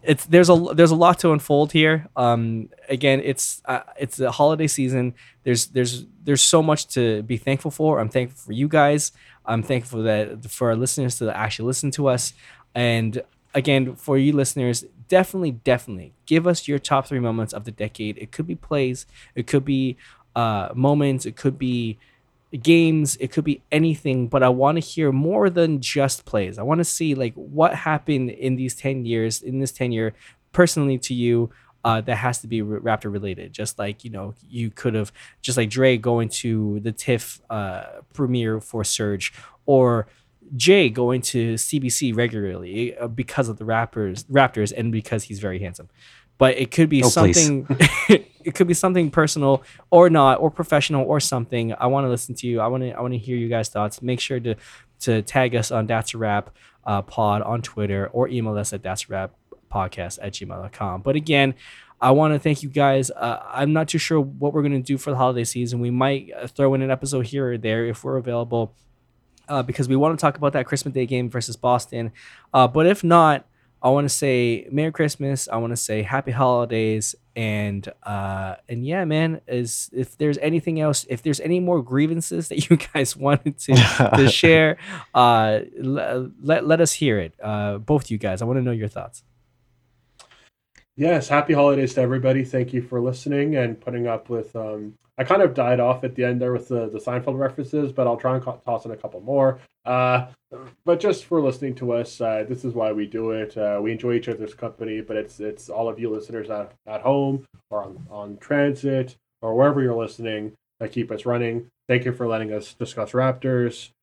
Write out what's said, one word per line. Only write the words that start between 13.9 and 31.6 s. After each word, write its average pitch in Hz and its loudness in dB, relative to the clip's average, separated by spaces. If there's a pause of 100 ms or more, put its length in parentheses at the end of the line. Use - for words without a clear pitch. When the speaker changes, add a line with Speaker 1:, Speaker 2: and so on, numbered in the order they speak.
Speaker 1:
for 135 0
you 139 4
listeners, 131 0 (220)
definitely, 185 2
definitely 113 -2 (120)
give 165 2
us 170 0
your 143 -2
top 135 0
three 139 -4
moments 113 -2
of 104 -10
the 117 -12
decade. 107 -8
It 107 -16
could 160 -8
be 175 -6
plays, 131 -4 (300)
it 123 -6
could 139 2
be, 131 -2 (380)
uh, 110 -2
moments, 139 2
it 113 -10
could 135 -2
be 120 -4 (640)
games, 160 4
it 135 -6
could 151 -2
be 147 -2 (100)
anything, 151 0
but 127 2
I 127 6
wanna 139 2
hear 151 0
more 185 2
than 165 2
just 135 -2
plays. 104 -4
I 101 -6
wanna 160 2
see, 156 -2
like, 123 -4
what 151 0
happened 143 -2
in 131 -4
these 131 -4
ten 135 -4
years, 113 -2
in 131 -6
this 135 -2
ten-year, 113 -2 (380)
personally 147 4
to 123 -6
you, 120 2 (360)